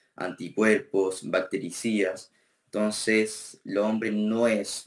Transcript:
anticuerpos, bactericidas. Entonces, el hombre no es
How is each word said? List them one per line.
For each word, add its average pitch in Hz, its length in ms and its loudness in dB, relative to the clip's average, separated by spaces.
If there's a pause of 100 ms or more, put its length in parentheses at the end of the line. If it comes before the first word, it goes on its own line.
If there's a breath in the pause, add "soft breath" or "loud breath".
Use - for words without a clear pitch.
(160)
anticuerpos, 95 1120 0
bactericidas. 92 1040 -2 (340)
Entonces, 107 1000 0
el 98 140 -2
hombre 110 320 0
no 107 360 2
es 107 400 -2